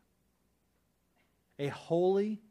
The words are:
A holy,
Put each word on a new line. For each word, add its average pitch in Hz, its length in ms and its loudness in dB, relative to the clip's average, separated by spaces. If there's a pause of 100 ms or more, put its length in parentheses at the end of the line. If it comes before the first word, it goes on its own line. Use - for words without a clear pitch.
(1600)
A 143 100 -2
holy, 196 720 0 (100)